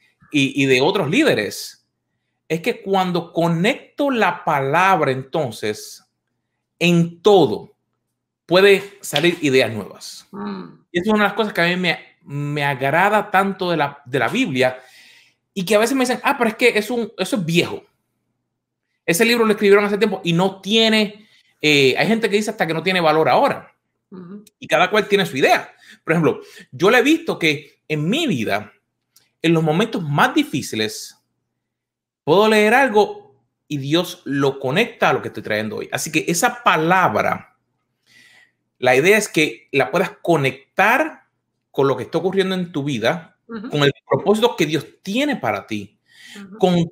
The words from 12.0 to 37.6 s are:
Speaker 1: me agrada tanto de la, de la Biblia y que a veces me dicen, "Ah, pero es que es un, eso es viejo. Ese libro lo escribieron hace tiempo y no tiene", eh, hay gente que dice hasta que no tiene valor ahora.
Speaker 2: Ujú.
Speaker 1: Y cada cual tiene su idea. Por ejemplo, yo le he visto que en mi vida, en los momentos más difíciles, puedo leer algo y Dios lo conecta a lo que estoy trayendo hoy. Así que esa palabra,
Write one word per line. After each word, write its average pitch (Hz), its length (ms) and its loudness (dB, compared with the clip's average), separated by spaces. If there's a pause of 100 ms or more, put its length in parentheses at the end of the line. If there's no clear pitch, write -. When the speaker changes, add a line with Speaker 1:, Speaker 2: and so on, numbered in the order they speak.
Speaker 1:
me 143 400 -6
agrada 165 640 0
tanto 190 400 0
de 165 80 0
la, 143 280 -4
de 127 140 -4
la 117 100 0
Biblia 135 500 0 (720)
y 190 120 -6
que 208 100 0
a 208 40 4
veces 233 160 0
me 262 80 0
dicen, 240 200 -2
"Ah, 269 140 0
pero 233 120 0
es 214 60 -6
que 233 220 2
es 214 120 -4
un, 233 280 -4
eso 185 180 -4
es 185 100 -4
viejo. 113 380 -2 (1200)
Ese 170 200 2
libro 233 200 2
lo 214 60 2
escribieron 208 340 4
hace 202 120 -2
tiempo 208 260 0
y 170 100 0
no 190 280 0
tiene", 220 680 0 (340)
eh, 143 360 4
hay 147 100 0
gente 226 220 0
que 202 80 0
dice 214 140 -2
hasta 185 140 -2
que 160 80 -4
no 160 100 -4
tiene 185 180 0
valor 156 260 4
ahora. 254 460 0 (360)
Speaker 2:
Ujú. 185 360 -20 (140)
Speaker 1:
Y - 80 -16
cada 165 220 2
cual 208 180 0
tiene 196 180 0
su 139 100 -10
idea. 262 380 0 (300)
Por 160 100 -2
ejemplo, 151 260 2 (320)
yo 143 180 0
le 247 100 4
he - 20 4
visto 277 360 0
que 151 520 -4
en 151 200 -4
mi 320 180 -2
vida, 104 440 -4 (720)
en 165 120 2
los 160 100 2
momentos 180 400 -2
más 165 300 0
difíciles, 110 840 -6 (1080)
puedo 190 260 4
leer 214 240 4
algo 214 640 0 (300)
y 147 100 -8
Dios 156 480 -4
lo 139 340 -2
conecta 170 500 -2
a - 40 2
lo 113 80 -2
que 107 80 -10
estoy 104 140 -12
trayendo 107 340 -4
hoy. - 140 -10
Así 139 200 -6
que 151 160 -2
esa 233 360 -2
palabra, 165 920 0 (1200)